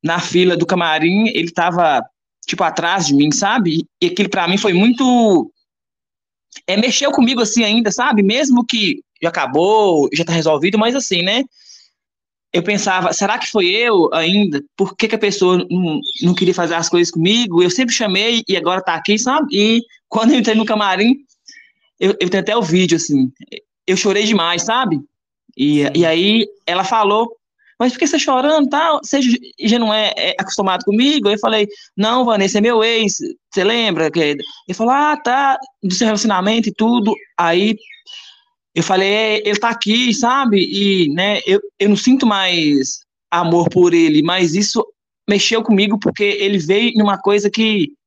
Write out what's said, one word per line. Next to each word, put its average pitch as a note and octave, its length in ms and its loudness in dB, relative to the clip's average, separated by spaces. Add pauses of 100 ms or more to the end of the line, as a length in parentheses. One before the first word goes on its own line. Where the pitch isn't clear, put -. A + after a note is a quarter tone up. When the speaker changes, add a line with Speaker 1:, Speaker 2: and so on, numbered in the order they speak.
Speaker 1:
na E3 180 -4
fila F3+ 360 0
do E3 100 0
camarim, F3 600 0
ele E3+ 220 -4
tava, E3+ 540 0 (420)
tipo, - 160 -4
atrás E3+ 440 -2
de C#3+ 80 0
mim, D3 180 2
sabe? G3 460 0 (220)
E, F3 60 0
e E3+ 40 0
aquilo G3 180 -2
pra F3+ 180 -2
mim F#3+ 120 0
foi G#3 140 0
muito, A#3 760 2 (1160)
é, F#3+ 100 -2
mexeu C4 340 0
comigo, B3+ 300 2
assim, A3+ 240 0
ainda, G#3+ 260 0
sabe? A#3+ 320 0
Mesmo A#3+ 420 2
que G#3+ 380 -4 (200)
já E3 60 -2
acabou, E3 840 2
já D#3+ 120 -4
tá E3 80 -4
resolvido, D#3+ 460 0
mas A#3 160 0
assim, F#3 280 -2
né? A3 220 -2 (1080)
Eu F3 100 0
pensava, F#3 500 -2
"Será G#3 260 -2
que - 100 -8
foi F#3+ 180 0
eu G3+ 480 2
ainda? E3 480 0 (140)
Por F#3+ 200 -4
que A3 120 -2
que A3+ 60 -2
a A3 40 -4
pessoa F#3+ 500 0
não, E3+ 320 -2 (220)
não F3 120 2
queria F3+ 200 0
fazer E3+ 200 -2
as E3 140 -4
coisas F3 220 0
comigo? F3+ 520 0
Eu F3+ 80 2
sempre A#3+ 240 -2
chamei A3+ 540 -2
e F#3+ 80 0
agora F#3 260 -2
tá F3 120 -2
aqui", G3+ 240 -2
sabe? C#4 340 -2
E A3 300 2 (260)
quando A3+ 240 2
eu C4 60 4
entrei A3 160 0
no A3 100 2
camarim, G#3+ 520 0 (840)
eu, G3 220 0
eu F3+ 100 -2
tenho F#3+ 120 0
até G#3 140 -2
o A#3 60 2
vídeo, F3 340 2
assim, C3+ 340 0 (560)
eu F#3 100 0
chorei G3+ 280 0
demais, F3 380 0
sabe? A3 380 -2 (560)
E, D3 280 2
Speaker 2:
Sim. - 120 -2
Speaker 1:
e E3 100 2
aí G3 400 2 (200)
ela F3+ 180 -2
falou, A3 520 0 (420)
"Mas B3 140 0
por - 60 -14
que E4 80 0
você D#4 120 0
chorando, C#4 500 0
tal? D4+ 340 -2
Você C#4 180 -2
j-, B3 400 -2
já A3+ 180 0
não A3 140 0
é, G#3+ 240 0
é E3 220 -4
acostumado F#3+ 460 -4
comigo?" A#3+ 440 0
Eu G#3 100 0
falei, A3 280 0 (300)
"Não, A#3 280 0
Vanessa, G#3 340 0
é - 20 2
meu A3+ 220 2
ex, A3 360 0 (340)
você F#3 120 -2
lembra?" G3+ 460 0
Que E3 100 -2
ele D3 220 -2 (320)
falou, A#3 180 0
"Ah, D4 300 0
tá, C4 360 0 (240)
do F#3 100 -2
seu A3+ 140 0
relacionamento G#3+ 600 0
e F3+ 60 -6
tudo." A3+ 400 0 (240)
Aí F#3 380 0 (960)
eu E3 80 -2
falei, F#3+ 260 0
"É, G#3+ 400 0
ele G#3 100 -2
tá A#3 120 0
aqui, A3+ 420 0
sabe? A#3 480 0
E, F#3+ 540 0
né, G3 320 -2
eu, G3 140 2 (180)
eu G3 100 0
não G#3 80 4
sinto B3+ 300 2
mais E3+ 720 0 (300)
amor E3+ 400 2
por F3 240 4
ele", D#3+ 280 4
mas E3+ 320 0
isso - 320 -2 (420)
mexeu G#3 340 0
comigo G#3 360 2
porque - 260 -2
ele G3+ 340 -2
veio G3+ 380 0
numa G3+ 220 2
coisa G3+ 320 0
que G#3+ 420 0 (140)